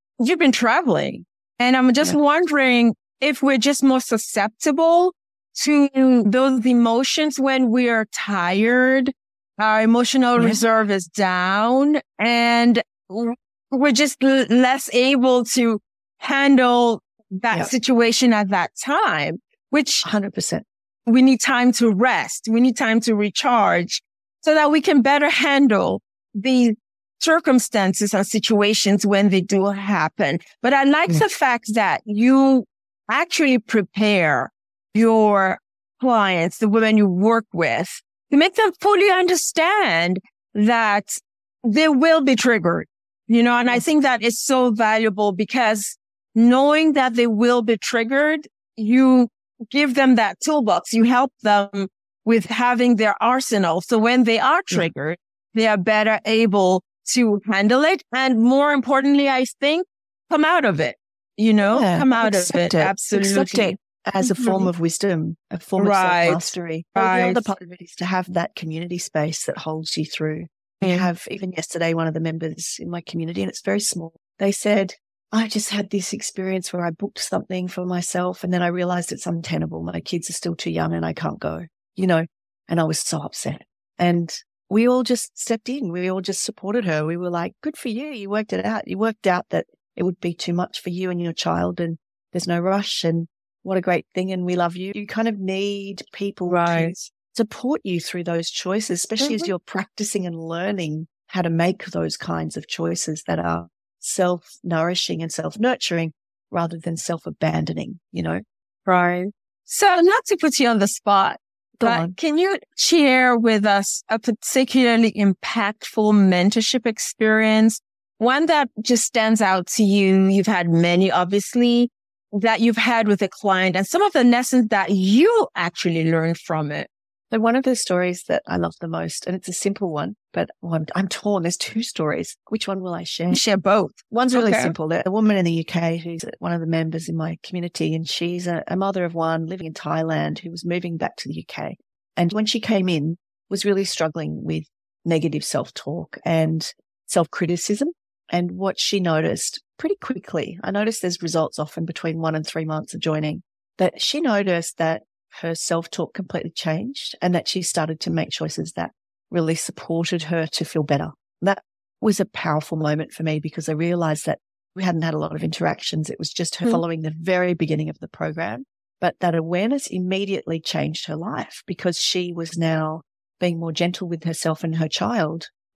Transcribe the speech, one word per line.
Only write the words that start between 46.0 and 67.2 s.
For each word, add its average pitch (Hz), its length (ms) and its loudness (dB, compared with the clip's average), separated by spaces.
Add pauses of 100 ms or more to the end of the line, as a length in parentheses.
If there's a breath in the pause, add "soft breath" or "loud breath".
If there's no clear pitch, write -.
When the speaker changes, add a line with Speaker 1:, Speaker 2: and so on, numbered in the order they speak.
Speaker 1:
knowing 277 580 6
that 254 220 2
they 240 120 4
will 240 340 2
be 226 160 0
triggered, 277 680 -2 (280)
you 254 520 4 (420)
give 285 260 0
them 262 200 6
that 214 260 0
toolbox. 233 500 0
You 226 120 4
help 254 280 2 (120)
them 202 440 2 (380)
with 226 200 4
having 247 500 2
their 208 260 2
arsenal. 208 600 0
So 226 180 0
when 240 240 4
they 226 160 2
are 320 300 2
Speaker 2:
Yeah. 185 60 -2
Speaker 1:
triggered, 165 420 -2 (360)
they 220 140 2
are 214 100 2
better 214 480 2
able 202 580 4 (300)
to 214 320 2
handle 214 380 2
it. 339 200 2 (100)
And 254 280 2
more 277 320 4
importantly, 277 560 2
I 262 160 0 (140)
think, 311 260 0 (440)
come 302 160 2
out 330 200 2
of 170 140 0
it, 135 160 -2 (420)
you 220 160 4
know, 208 260 4
Speaker 2:
Yeah, 180 200 2
Speaker 1:
come 262 140 4
out 226 220 2
of 185 60 2
Speaker 2:
accept 175 320 0
Speaker 1:
it. 175 40 2
Speaker 2:
it. 156 40 4
Speaker 1:
Absolutely. 196 600 0
Speaker 2:
Accept 185 180 -2
it 190 200 0 (340)
as 196 180 0
a 180 40 0
form 190 260 0
Speaker 1:
Mm-hmm. 185 80 2
Speaker 2:
of 175 100 -4
wisdom, 165 580 -2 (140)
a 175 80 -8
form 196 240 -2
of 202 60 4
Speaker 1:
Right. 180 360 2
Speaker 2:
self-mastery. 170 600 -4 (100)
But 196 60 2
the 185 200 2